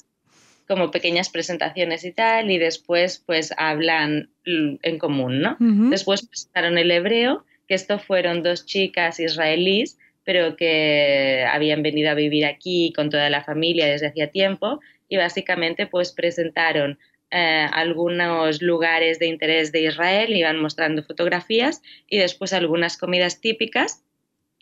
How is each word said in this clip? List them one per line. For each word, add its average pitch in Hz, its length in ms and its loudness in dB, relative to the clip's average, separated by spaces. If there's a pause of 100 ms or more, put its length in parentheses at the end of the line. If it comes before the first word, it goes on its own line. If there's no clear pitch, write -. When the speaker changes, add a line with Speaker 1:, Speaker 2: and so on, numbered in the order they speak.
(680)
Speaker 1:
como 185 220 0
pequeñas 175 400 -2
presentaciones 165 720 -4
y 180 80 -10
tal, 226 380 0
y 185 80 2
después, 170 640 -2
pues, 160 320 -2
hablan, 156 720 0 (160)
mm, 156 380 -2
en 160 160 -2
común, 135 420 -2
¿no? 220 180 -2
Speaker 2:
Ujú. 226 300 4
Speaker 1:
Después 196 400 0
presentaron 175 480 -2
el 170 140 2
hebreo, 233 560 0 (200)
que 190 100 0
esto 202 220 -2
fueron 175 440 0
dos 175 240 -2
chicas 180 540 -2
israelíes, 165 760 0 (260)
pero 170 320 0
que 147 960 2
habían 151 320 2
venido 151 280 0
a 147 40 0
vivir 151 300 2
aquí 165 500 -2
con 151 140 -2
toda 147 220 0
la 143 120 0
familia 160 440 0
desde 147 220 0
hacía 147 220 -4
tiempo, 196 500 -2 (280)
y 190 100 -2
básicamente, 175 680 -2
pues, 180 260 -2
presentaron, 165 840 -2 (320)
eh, 160 420 2
algunos 170 880 0
lugares 165 600 2
de 165 60 2
interés 160 440 0
de 160 120 0
Israel, 185 540 0
iban 160 240 2
mostrando 156 440 -2
fotografías 180 760 -2 (280)
y 208 100 -2
después 180 340 -2
algunas 170 440 0
comidas 180 440 -2
típicas, 226 640 -4 (600)